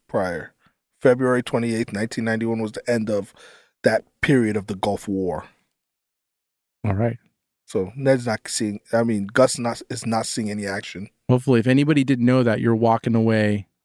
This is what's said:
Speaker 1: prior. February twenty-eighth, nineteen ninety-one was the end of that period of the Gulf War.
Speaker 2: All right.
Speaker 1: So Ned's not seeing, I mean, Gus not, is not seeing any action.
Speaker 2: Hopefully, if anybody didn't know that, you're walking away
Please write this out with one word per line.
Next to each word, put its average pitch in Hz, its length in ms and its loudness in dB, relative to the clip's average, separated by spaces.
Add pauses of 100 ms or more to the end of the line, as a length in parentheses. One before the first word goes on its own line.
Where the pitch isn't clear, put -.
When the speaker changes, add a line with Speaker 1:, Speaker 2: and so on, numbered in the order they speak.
Speaker 1:
prior. 90 440 -4 (480)
February 127 420 2
twenty-eighth, 117 500 -4
nineteen 113 320 -6
ninety-one 113 360 -2
was 110 120 -6
the - 180 -8
end 113 200 0
of 101 220 -4 (520)
that 113 200 2 (160)
period 113 360 4
of 101 100 -4
the 107 80 -6
Gulf 98 320 -4
War. 92 380 -4 (1400)
Speaker 2:
All 101 100 0
right. 117 240 0 (480)
Speaker 1:
So 95 280 -4
Ned's 135 320 2
not 110 220 -2
seeing, 104 320 -4 (120)
I 117 120 4
mean, 104 220 0
Gus 127 320 2
not, 120 220 -6 (100)
is 117 160 -8
not 113 200 -2
seeing 110 240 -6
any 104 160 -6
action. 98 420 -10 (200)
Speaker 2:
Hopefully, 127 320 4
if 110 60 -2
anybody 143 380 2
didn't 123 220 0
know 127 160 4
that, 110 180 0
you're 117 160 2
walking 113 380 2
away 107 540 2 (160)